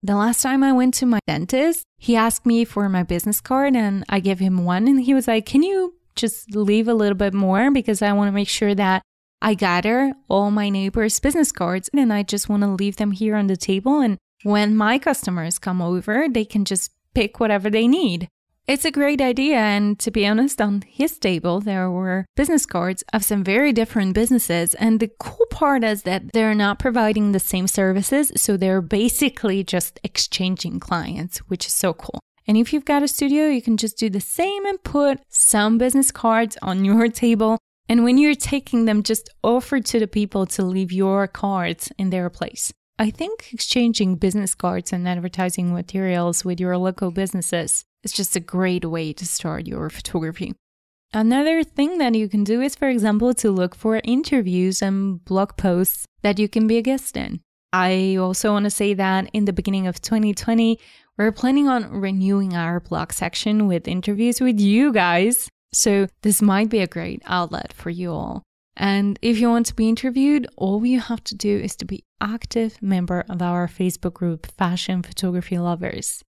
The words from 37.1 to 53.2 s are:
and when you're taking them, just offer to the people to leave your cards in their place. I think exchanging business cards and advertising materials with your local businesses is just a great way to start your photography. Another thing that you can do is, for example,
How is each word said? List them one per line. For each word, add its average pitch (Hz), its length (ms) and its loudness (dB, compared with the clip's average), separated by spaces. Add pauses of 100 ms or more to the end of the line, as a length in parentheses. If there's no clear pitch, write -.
and 233 160 4
when 247 140 4
you're 294 160 6
taking 269 520 -2
them, 214 180 2
just - 260 -2 (140)
offer 247 360 2
to 233 200 0
the 214 80 0
people 196 400 -2
to 190 180 -2
leave 185 260 -2
your 190 360 0
cards 180 720 -4
in 190 100 -2
their 180 220 -4
place. - 420 -8 (240)
I 220 140 0
think 403 420 -8
exchanging 226 640 0
business 190 400 -2
cards 180 360 -4
and 180 160 -4
advertising 180 640 -4
materials 175 720 -2
with 180 160 -4
your 180 200 -2
local 185 320 -2
businesses 180 720 -4 (200)
is 196 100 -10
just 202 220 -4
a 185 40 0
great 180 460 -2
way 160 260 -4
to 175 140 -10
start 165 400 -6
your 156 240 -8
photography. 165 640 -6 (580)
Another 277 520 2
thing 311 340 -2
that 247 160 2
you 214 160 0
can 208 140 0
do 220 180 2
is, 269 140 -2
for 277 120 0
example, 226 460 2